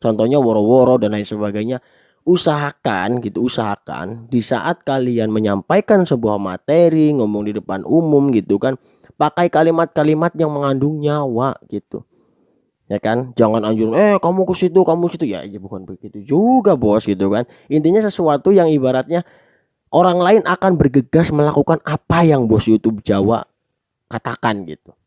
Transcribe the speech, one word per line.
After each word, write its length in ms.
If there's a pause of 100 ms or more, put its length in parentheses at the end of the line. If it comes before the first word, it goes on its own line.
Contohnya 400
woro-woro 600
dan 160
lain 100
sebagainya. 540 (400)
Usahakan 960
gitu, 320
usahakan 800
di 160
saat 400
kalian 480
menyampaikan 720
sebuah 320
materi, 800
ngomong 320
di 80
depan 240
umum 480
gitu 320
kan, 160 (400)
pakai 320
kalimat-kalimat 880
yang 160
mengandung 480
nyawa 640
gitu. 400 (800)
Ya 160
kan? 320
Jangan 320
anjurin, 320
Eh, 240
kamu 240
ke 80
situ, 320
kamu 240
ke 80
situ. 160
Ya, 140
ya 100
bukan 240
begitu 400
juga, 560
Bos, 320
gitu 240
kan. 160 (240)
Intinya 320
sesuatu 480
yang 160
ibaratnya 560 (640)
orang 320
lain 240
akan 320
bergegas 560
melakukan 480
apa 400
yang 240
Bos 240
YouTube 320
Jawa 480 (640)
katakan 560
gitu. 240 (160)